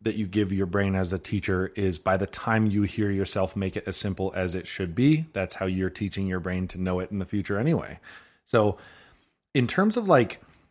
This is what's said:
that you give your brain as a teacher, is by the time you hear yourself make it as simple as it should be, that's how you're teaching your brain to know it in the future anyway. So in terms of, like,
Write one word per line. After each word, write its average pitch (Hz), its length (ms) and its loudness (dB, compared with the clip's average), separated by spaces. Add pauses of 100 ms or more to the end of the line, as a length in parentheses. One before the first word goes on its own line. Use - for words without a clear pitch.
that 107 140 -2
you 104 100 -2
give 95 260 0
your 98 140 0
brain 98 300 0
as 92 180 0
a 90 60 -2
teacher, 95 560 -2
is 95 240 0
by 95 180 2
the 98 100 0
time 110 380 0
you 104 180 2
hear 104 280 -2
yourself 95 440 -2
make 98 220 -4
it - 100 -8
as 95 80 -4
simple 95 400 -4
as 92 200 -2
it 90 120 -8
should 87 280 -6
be, 156 360 4
that's 95 240 -4
how 95 120 -4
you're 92 240 0
teaching 98 360 -4
your 92 120 -2
brain 90 300 -4
to 90 120 -8
know 92 180 0
it 92 120 -6
in 101 80 -4
the 92 60 -4
future 101 340 -2
anyway. 123 400 -2 (460)
So 104 320 2 (760)
in 123 140 4
terms 208 280 2
of, 220 120 -2
like, 131 340 4 (300)